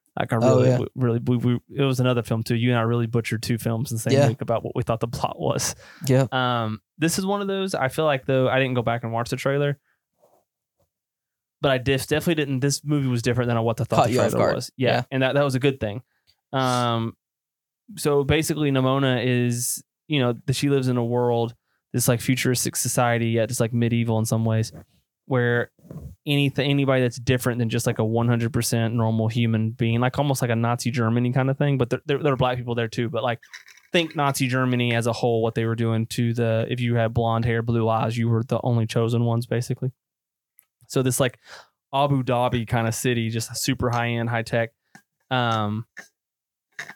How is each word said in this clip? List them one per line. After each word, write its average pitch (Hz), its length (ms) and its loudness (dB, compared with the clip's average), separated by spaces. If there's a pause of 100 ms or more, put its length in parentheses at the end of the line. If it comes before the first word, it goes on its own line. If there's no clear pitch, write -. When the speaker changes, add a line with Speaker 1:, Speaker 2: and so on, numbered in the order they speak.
(180)
Speaker 1:
Like, - 140 -2
I 117 40 2
Speaker 2:
Oh, 127 200 4
Speaker 1:
really, 127 120 4
Speaker 2:
yeah. 123 100 4
Speaker 1:
w-, - 180 -4
really, 120 240 0
we, 123 160 0
we, 120 240 0 (160)
it 139 80 2
was 127 160 2
another 123 220 2
film, 113 200 -2
too. 120 140 -2
You 120 140 2
and 120 80 2
I 113 40 2
really 117 240 0
butchered 113 380 -2
two 117 140 0
films 113 340 -4
in 113 40 -4
the 110 60 -6
same 131 120 -2
Speaker 2:
Yeah. 139 140 6
Speaker 1:
week 113 120 -2
about - 240 -2
what - 100 -8
we 127 80 -2
thought 113 180 -2
the 117 80 0
plot - 300 -4
was. - 380 -2 (320)
Speaker 2:
Yeah. 131 240 6
Speaker 1:
Um, 120 480 0 (180)
this 165 200 0
is 190 60 -4
one 202 160 -2
of 202 60 -4
those, 190 280 -4
I 131 140 0
feel 160 160 -2
like, 143 220 0
though, 131 220 2
I 131 100 2
didn't 127 160 0
go 123 80 0
back 117 220 -2
and 113 80 -6
watch 117 180 -4
the 131 60 -2
trailer, 143 420 -2 (1800)
but 143 100 2
I 131 80 2
def-, 131 300 0
definitely 151 280 0
didn't, 139 240 -2
this 143 240 0
movie 147 220 0
was 123 160 0
different 120 260 0
than 117 140 2
what 117 180 0
I 117 40 -2
thought - 120 0
Speaker 2:
Caught 139 120 4
Speaker 1:
the 104 60 0
Speaker 2:
you 120 60 2
off 117 100 2
Speaker 1:
trailer 113 160 2
Speaker 2:
guard. - 100 0
Speaker 1:
was. - 200 -8
Yeah, 127 200 0
Speaker 2:
Yeah. 123 60 0 (100)
Speaker 1:
and 131 100 0
that, 127 120 0
that 143 100 4
was 131 100 0
a 123 60 0
good 135 180 2
thing. 107 240 -6 (500)
Um, 123 640 0 (800)
so 143 280 2
basically, 151 480 2
Nimona 131 520 2
is, 123 600 0 (240)
you 151 100 0
know, 120 160 2 (120)
the, 139 60 0
she 143 180 0
lives 131 180 2
in 123 80 0
a 120 80 0
world 120 500 0 (380)
this, 127 160 0
like, 120 120 2
futuristic - 560 0
society, 120 540 0
yet 113 180 2
just, 123 120 -4
like, 117 120 0
medieval 117 460 2
in 110 60 0
some 110 200 0
ways, 110 280 0 (540)
where 120 440 0 (560)
anyth-, 143 320 0
anybody 139 440 2
that's 120 160 -2
different 123 400 0
than 117 100 -2
just, 117 180 -2
like, 120 120 0
a 113 60 0
one 113 240 0
hundred 117 240 0
percent 113 420 0
normal 113 340 0
human 113 420 0
being, 117 300 0
like, 127 180 2
almost 143 240 0
like 120 80 0
a 113 60 2
Nazi 117 340 -2
Germany 120 420 0
kind 131 180 2
of 135 80 -4
thing, 143 200 0
but 120 120 -2
there, 127 160 -2
there, 147 160 0
there 147 100 2
are 127 40 0
black 127 220 0
people 120 160 -6
there 117 140 -2
too, 120 200 -4
but, 107 140 -4
like, 120 180 -2 (520)
think 170 220 0
Nazi 139 320 0
Germany 123 480 0
as 117 140 0
a 117 40 0
whole, 117 300 0
what 113 140 -2
they 113 80 -2
were 113 100 -2
doing 113 340 0
to 117 240 -2
the, 113 380 -2
if 123 100 -6
you 120 140 -2
had 113 180 0
blonde 113 320 0
hair, 117 180 0
blue 117 260 0
eyes, 117 280 0
you 117 120 0
were 113 160 0
the 123 180 -2
only 117 240 0
chosen 117 380 0
ones, 117 220 0
basically. 123 440 -4 (960)
So 135 160 0
this, 127 160 2
like, 131 200 0 (540)
Abu 139 300 2
Dhabi 123 460 0
kind 113 180 2
of 110 80 -2
city, 120 360 0
just 117 260 -6
super 127 340 -2
high-end, 117 400 -2
high-tech, 117 400 -2 (640)
um, 113 540 0 (1080)